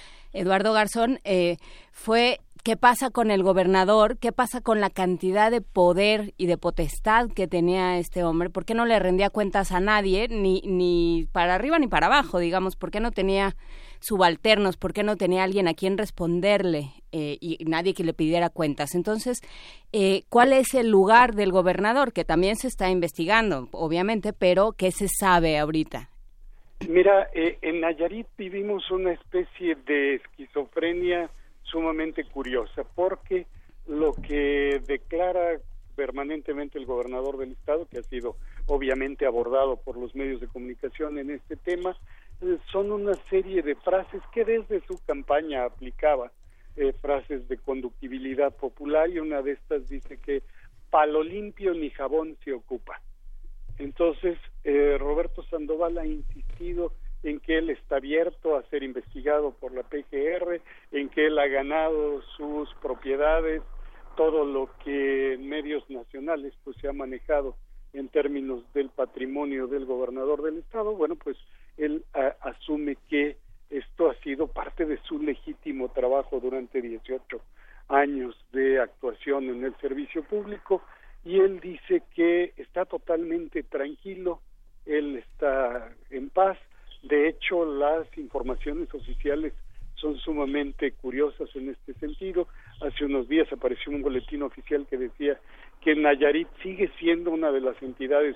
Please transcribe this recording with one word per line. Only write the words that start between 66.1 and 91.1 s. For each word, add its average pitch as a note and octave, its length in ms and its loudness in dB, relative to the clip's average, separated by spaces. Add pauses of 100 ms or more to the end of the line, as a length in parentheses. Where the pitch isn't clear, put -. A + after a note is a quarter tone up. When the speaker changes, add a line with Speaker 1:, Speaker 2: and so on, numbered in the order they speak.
Speaker 2:
pues, C3+ 140 -14
se C3+ 100 -10
ha C#3 60 -4
manejado C3+ 640 -4 (380)
en C#3 140 -10
términos C#3 560 -2 (100)
del C3+ 160 -2
patrimonio C3+ 800 -4
del C3+ 180 -6
gobernador C3 560 -4
del D#3 180 -4
estado, G#3+ 360 -6
bueno, E3 200 0
pues, D3 220 -8 (400)
él, D3+ 360 -4
a-, C3+ 280 0
asume D3 560 -6 (120)
que D3 280 0 (320)
esto D3 400 0
ha A#2+ 120 -2
sido C#3 260 -4
parte - 380 -6
de D3+ 180 -4
su D3+ 160 -8
legítimo C#3 680 -6
trabajo C3 500 0
durante B2+ 420 -4
dieciocho A#2+ 600 -10 (460)
años C#3 480 0 (160)
de C3 280 4
actuación C3 720 -4
en B2 140 -6
el B2+ 140 -6
servicio C#3+ 460 -6
público, G3+ 580 -4 (420)
y F3+ 160 2
él G3 200 4
dice F3+ 420 -2 (140)
que F3 420 2
está - 280 -6
totalmente E3 760 -4
tranquilo, E3+ 800 -8 (460)
él D3 300 -2
está B2 760 -2 (160)
en C3+ 200 -10
paz, F#3+ 280 2 (440)
de D3 280 4
hecho, E3+ 360 -2
las D3+ 420 0 (100)
informaciones C#3+ 760 -6
oficiales C#3+ 600 -4 (420)
son D3+ 220 -4
sumamente C#3+ 760 -2
curiosas C#3 640 -4